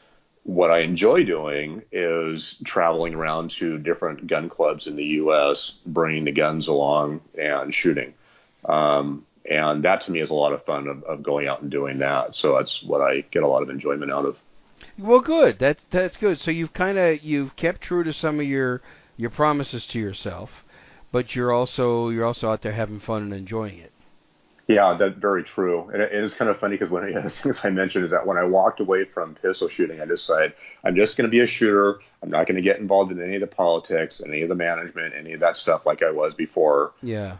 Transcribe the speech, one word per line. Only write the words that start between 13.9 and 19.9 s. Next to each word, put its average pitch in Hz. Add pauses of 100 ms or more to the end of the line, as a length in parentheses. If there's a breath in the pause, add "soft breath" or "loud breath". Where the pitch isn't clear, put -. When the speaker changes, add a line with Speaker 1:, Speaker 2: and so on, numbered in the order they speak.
Speaker 1:
out 71
of. 69 (600 loud breath)
Speaker 2:
Well, 226
good. 247
That's, 139
that's 180
good. 190
So -
you've 165
kinda, 185
you've 143
kept 170
true 175
to 160
some 151
of 143
your, 131 (360 loud breath)
your 117
promises 147
to 120